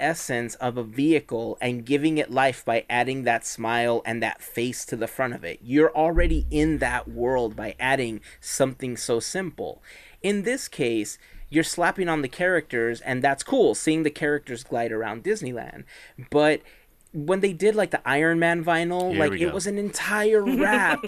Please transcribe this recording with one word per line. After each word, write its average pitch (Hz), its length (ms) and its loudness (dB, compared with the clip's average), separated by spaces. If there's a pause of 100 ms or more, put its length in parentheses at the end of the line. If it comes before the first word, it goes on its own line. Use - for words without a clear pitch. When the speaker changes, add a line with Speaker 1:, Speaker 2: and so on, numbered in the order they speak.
Speaker 1:
essence 135 560 -2
of 123 200 -4
a 123 60 -4
vehicle 117 800 0
and 123 260 -4
giving 147 320 2
it - 140 -2
life 131 320 0
by 117 260 2
adding 123 320 0
that 117 240 0
smile 117 580 0
and 117 180 -4
that 110 200 -4
face 120 440 -6
to 131 100 -6
the 110 100 -4
front 120 280 -4
of - 100 -12
it. 85 180 -10
You're 143 320 4
already 165 560 4
in 151 280 2
that 120 300 -2
world 117 460 0
by 107 240 -8
adding 123 420 0 (200)
something 131 560 -2
so 117 240 0
simple. 160 600 -8 (400)
In 202 220 0
this 247 240 -4
case, 117 500 -2 (320)
you're 156 160 2
slapping 175 440 0
on 156 140 0
the 135 60 -4
characters, 131 760 0
and 127 200 -4
that's 139 200 2
cool, 185 320 4
seeing 160 300 0
the 147 60 2
characters 143 540 -4
glide 117 260 -2
around 110 320 -4
Disneyland. 165 600 -6 (460)
But 147 320 4 (500)
when 170 280 0
they 196 120 2
did, 196 240 2
like, 190 140 2
the - 180 -2
Iron 160 300 4
Man 170 260 2
vinyl, 175 460 0
Speaker 2:
Here 160 100 0
Speaker 1:
like, 151 120 4
Speaker 2:
we 165 100 -2
Speaker 1:
it 175 60 0
Speaker 2:
go. - 40 -2
Speaker 1:
was 185 140 -4
an 202 100 -4
entire 208 680 2
wrap 220 640 2